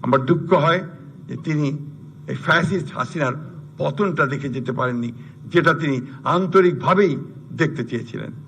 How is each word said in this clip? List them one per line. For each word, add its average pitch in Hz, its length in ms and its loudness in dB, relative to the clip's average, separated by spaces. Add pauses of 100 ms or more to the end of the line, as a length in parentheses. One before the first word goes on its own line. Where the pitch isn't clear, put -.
আমার 131 140 4 (100)
দুঃখ 165 200 2 (160)
হয় 175 160 4 (460)
যে 135 80 -10 (100)
তিনি 151 220 0 (640)
এই 131 140 -6
ফ্যাসিস্ট 170 520 0
হাসিনার 139 380 -4 (440)
পতনটা 160 440 0 (100)
দেখে 139 220 -6
যেতে 123 240 -4
পারেননি, 120 300 -2 (440)
যেটা 165 180 6 (100)
তিনি 139 160 0 (380)
আন্তরিকভাবেই 185 760 4 (460)
দেখতে 156 300 0
চেয়েছিলেন। 110 420 -8 (160)